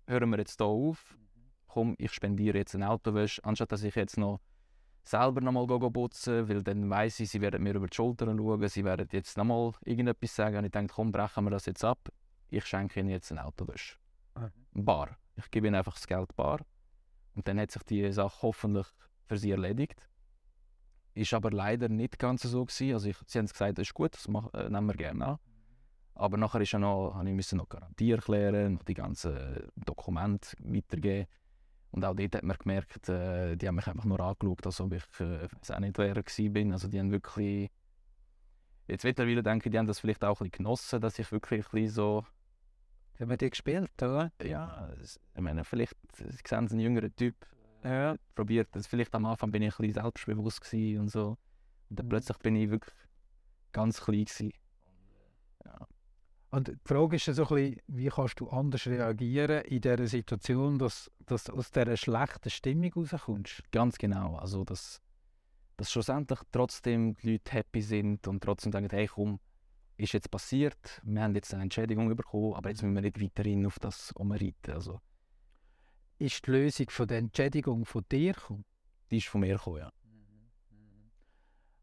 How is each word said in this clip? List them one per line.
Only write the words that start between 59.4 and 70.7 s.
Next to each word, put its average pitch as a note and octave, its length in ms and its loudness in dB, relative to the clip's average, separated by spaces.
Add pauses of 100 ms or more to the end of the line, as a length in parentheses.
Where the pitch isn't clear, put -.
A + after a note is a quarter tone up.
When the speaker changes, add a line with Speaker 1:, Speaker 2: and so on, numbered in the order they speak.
Speaker 2:
in B2+ 140 0
dieser B2 260 4
Situation, B2+ 720 0
dass, - 320 -2 (160)
dass A#2+ 180 0
du - 80 -10
aus - 180 -4
dieser A#2+ 260 4
schlechten - 540 0
Stimmung E3 440 0
rauskommst? C3 760 -4
Speaker 1:
Ganz A#2+ 280 4
genau. F#2+ 380 0
Also, F#2+ 280 -4
dass, - 380 -10 (760)
dass G2+ 160 -6
schlussendlich C3 460 0 (120)
trotzdem A#2 640 2
die A2 160 0
Leute - 200 -2
happy A2 300 0
sind G#2 460 0
und G2 140 -2
trotzdem G2+ 300 0
sagen, G2+ 180 0
hey, G#2+ 180 2
komm, G#2 320 -2 (580)
ist G#2 160 -2
jetzt - 160 -2
passiert, - 760 -2